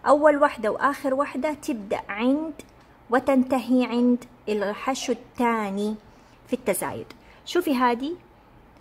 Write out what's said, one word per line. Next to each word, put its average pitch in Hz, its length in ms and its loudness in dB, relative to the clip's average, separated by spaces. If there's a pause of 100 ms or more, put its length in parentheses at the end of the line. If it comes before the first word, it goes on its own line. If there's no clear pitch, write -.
أول 294 300 6
واحدة 240 360 0
وآخر - 420 -2
واحدة 285 400 -4
تبدأ 214 540 -6
عند 269 440 0 (580)
وتنتهي 254 760 2
عند 240 380 2 (240)
الحشو 214 640 -2
الثاني 214 800 -2 (540)
في - 40 -2
التزايد. 180 540 -4 (400)
شوفي 339 280 0
هذه، 254 420 0 (640)